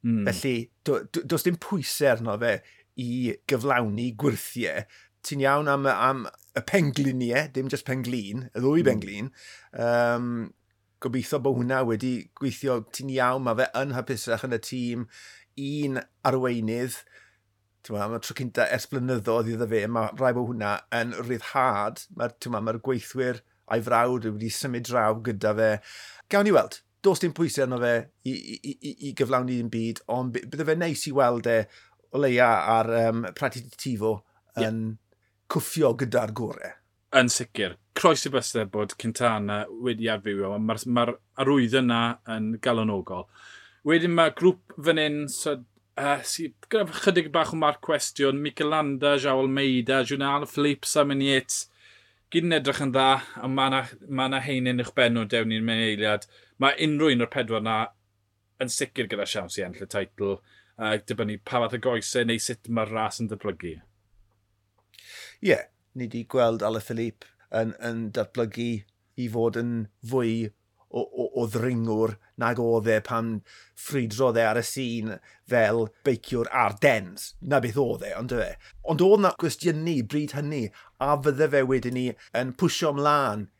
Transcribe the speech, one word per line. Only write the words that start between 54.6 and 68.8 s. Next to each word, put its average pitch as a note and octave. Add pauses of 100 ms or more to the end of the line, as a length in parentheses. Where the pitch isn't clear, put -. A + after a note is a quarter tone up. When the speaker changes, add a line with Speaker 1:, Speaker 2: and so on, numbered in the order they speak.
Speaker 1:
uwch -
ben A#2+
nhw, A2+
dewn A2+
ni'n A2
mewn A2+
eiliad. G#2+ (340)
Ma' C#3 (100)
unrhyw D3+
un A#2+
o'r -
pedwar A2+
'na A2 (840)
yn B2+
sicr B2
gyda G2+
siawns F#2
i G2
ennill F2+
y -
teitl, G2 (420)
yy, G#2+
dibynnu G#2+
pa B2
fath A#2+
o -
goesau A#2+
neu A#2
sut -
ma'r A2
ras A2
yn G#2+
datblygu. F2 (1600)
Speaker 2:
Ie, F#3+ (380)
ni A#2+
'di A#2
gweld A2+
Alaphilippe A2+ (240)
yn, A2+
yn A#2
datblygu A#2 (480)